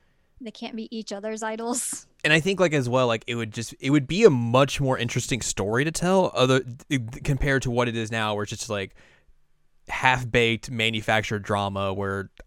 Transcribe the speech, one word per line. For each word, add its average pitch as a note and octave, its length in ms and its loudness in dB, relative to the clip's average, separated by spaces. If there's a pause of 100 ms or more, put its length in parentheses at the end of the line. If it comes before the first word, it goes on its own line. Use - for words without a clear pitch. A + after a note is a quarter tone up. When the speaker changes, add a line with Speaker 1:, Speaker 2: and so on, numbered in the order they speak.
(400)
Speaker 1:
they A#3 120 -14
can't A#3 240 -12
be A3 200 -10
each A3 160 -10
other's G#3+ 300 -8
idols. A3+ 640 -6 (160)
Speaker 2:
And D3+ 100 2
I D#3+ 80 6
think, F#3+ 200 0
like, E3 140 4
as C3 160 0
well, B2+ 160 4
like, A2+ 200 0
it A#2+ 100 -4
would A2+ 160 -4
just, A2+ 280 -8
it C3+ 100 -2
would C#3+ 160 4
be F#3 180 4
a G#3 60 10
much B2+ 500 4
more C3 180 0
interesting A#2 420 -2
story A2 440 -2
to D#3+ 60 -2
tell F3+ 440 2
other, C3 280 4 (640)
compared C3+ 380 0
to B2+ 80 -4
what A#2+ 180 0
it A2+ 80 -4
is A2 160 -4
now, A2 220 -2
where G#2 100 -2
it's G2+ 60 -8
just, - 200 -8
like, G2 240 -6 (920)
half-baked B2 840 2
manufactured A2 720 -2
drama G2 500 0
where G2 380 -4 (160)